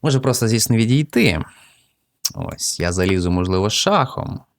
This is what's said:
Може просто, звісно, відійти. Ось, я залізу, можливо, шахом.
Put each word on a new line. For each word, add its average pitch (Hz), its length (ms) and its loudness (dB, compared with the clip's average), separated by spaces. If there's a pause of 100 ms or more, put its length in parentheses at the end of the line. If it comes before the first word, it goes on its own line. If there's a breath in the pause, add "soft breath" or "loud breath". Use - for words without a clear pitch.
Може 139 180 2
просто, 120 280 0
звісно, 113 280 2
відійти. 120 680 2 (880 loud breath)
Ось, - 460 -8
я 85 120 -2
залізу, 92 380 0
можливо, 92 400 0
шахом. - 720 -2 (180)